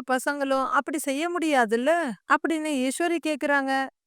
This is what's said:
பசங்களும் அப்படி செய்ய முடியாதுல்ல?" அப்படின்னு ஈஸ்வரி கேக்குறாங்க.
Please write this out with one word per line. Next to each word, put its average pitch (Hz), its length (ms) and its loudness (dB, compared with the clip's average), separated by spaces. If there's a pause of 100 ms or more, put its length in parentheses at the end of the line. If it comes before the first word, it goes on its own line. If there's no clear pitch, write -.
பசங்களும் 269 640 0
அப்படி 285 280 0
செய்ய 285 320 -2
முடியாதுல்ல?" 269 600 2 (420)
அப்படின்னு 311 480 0
ஈஸ்வரி 330 420 0
கேக்குறாங்க. 285 500 0 (340)